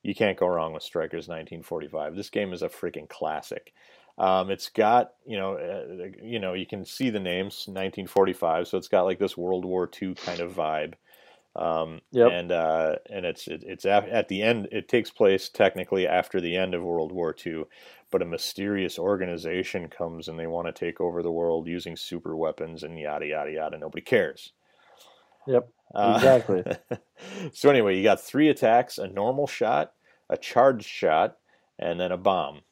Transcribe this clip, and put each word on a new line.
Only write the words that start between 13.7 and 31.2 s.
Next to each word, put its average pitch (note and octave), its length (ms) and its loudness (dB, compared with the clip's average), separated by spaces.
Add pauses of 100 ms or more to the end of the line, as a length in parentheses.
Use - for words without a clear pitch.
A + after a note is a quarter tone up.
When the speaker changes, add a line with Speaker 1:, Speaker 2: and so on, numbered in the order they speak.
Speaker 1:
at, G2+ 240 4
at A2 200 0
the G2 140 -2
end, A2 300 2
it G#2 160 -6
takes A#2 220 2
place G2 380 4
technically F#2+ 600 2
after F2+ 320 0
the E2+ 160 -2
end F#2 180 0
of E2+ 80 -4
World E2+ 300 -2
War E2+ 200 -2
Two, D#2+ 360 -8 (420)
but F#2 120 2
a - 20 0
mysterious F#2+ 760 -4
organization F2+ 880 -2
comes E2 400 -8
and E2 100 -10
they E2 80 -6
wanna E2+ 260 -4
take E2+ 280 -8
over E2+ 220 -2
the E2+ 80 -2
world E2 360 -2
using E2+ 300 -8
super E2 380 -10
weapons D#2+ 480 -6
and D#2+ 160 -12
yada, D2+ 280 -6
yada, D2+ 260 -4
yada. D#2 240 -6
Nobody D#2 260 -10
cares. - 500 -2 (960)
Speaker 2:
Yep. B2 220 2 (260)
Speaker 1:
Uh, G2+ 220 4
Speaker 2:
Exactly. A2+ 480 6 (460)
Speaker 1:
<laughs> - 420 -12
so - 180 6
anyway, G#2+ 260 6
you F#2+ 60 0
got G2+ 180 6
three D3 280 2
attacks, B2+ 500 4
a F#2+ 100 -6
normal A#2 380 0
shot, G#2+ 480 0 (340)
a D#2+ 80 0
charged A#2+ 500 4
shot, E2 520 2 (400)